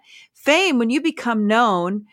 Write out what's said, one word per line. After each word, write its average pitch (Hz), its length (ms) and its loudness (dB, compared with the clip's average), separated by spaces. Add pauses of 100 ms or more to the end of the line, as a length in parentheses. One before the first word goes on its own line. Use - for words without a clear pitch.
(340)
fame, 311 440 0
when 233 100 0
you 269 120 -2
become 233 460 -4
known, 208 680 0